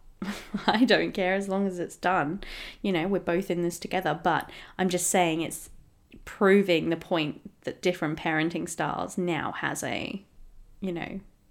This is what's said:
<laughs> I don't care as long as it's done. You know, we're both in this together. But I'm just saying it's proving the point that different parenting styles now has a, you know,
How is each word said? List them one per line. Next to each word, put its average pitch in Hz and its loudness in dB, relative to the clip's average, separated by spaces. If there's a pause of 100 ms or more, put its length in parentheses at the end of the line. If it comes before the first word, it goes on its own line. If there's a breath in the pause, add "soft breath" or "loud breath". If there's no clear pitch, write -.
(260)
<laughs> - -6
I 220 6
don't 170 4
care 185 2
as 196 -2
long 196 0
as 180 -4
it's - -6
done. 180 0 (400 loud breath)
You 208 0
know, 165 2
we're 196 2
both 175 0
in 175 0
this 170 -2
together. 170 -2
But - 0 (260 loud breath)
I'm 185 2
just 175 0
saying 165 4
it's - -8 (540)
proving 190 6
the 165 2
point 160 -2 (140)
that - -10
different 156 0
parenting 160 0
styles - -4
now 175 -2
has 143 -4
a, - -6 (560)
you 190 -4
know, 170 -8 (300)